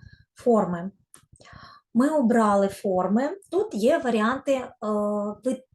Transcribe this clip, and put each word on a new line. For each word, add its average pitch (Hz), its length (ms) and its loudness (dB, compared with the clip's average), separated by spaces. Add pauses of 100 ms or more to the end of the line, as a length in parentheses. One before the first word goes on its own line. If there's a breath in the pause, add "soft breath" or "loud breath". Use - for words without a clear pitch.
(360 soft breath)
Форми. 180 560 0 (1000 loud breath)
Ми 254 160 2
обрали 220 580 2
форми. 196 720 -2 (140)
Тут 415 220 -2
є 240 240 2
варіанти, 240 560 -2
е, - 180 -6 (720)
вид-, 254 320 -4